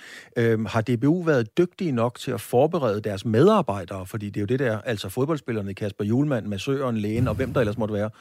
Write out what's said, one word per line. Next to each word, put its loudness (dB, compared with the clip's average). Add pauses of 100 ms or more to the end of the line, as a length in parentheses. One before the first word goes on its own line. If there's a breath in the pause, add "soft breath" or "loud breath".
(360 loud breath)
Øhm, 2
har 0
D 0
B 0
U 4
været 2
dygtige 0
nok 0
til -6
at -4
forberede 2
deres -6
medarbejdere? 2
Fordi -8
det -10
er -2
jo -2
det 0
der, 0
altså -6
fodboldspillerne, -4
Kasper -6
Hjulmand, 0
massøren, -2
lægen 0
og 0
hvem -2
der 2
ellers 0
måtte -2
være, -2 (100)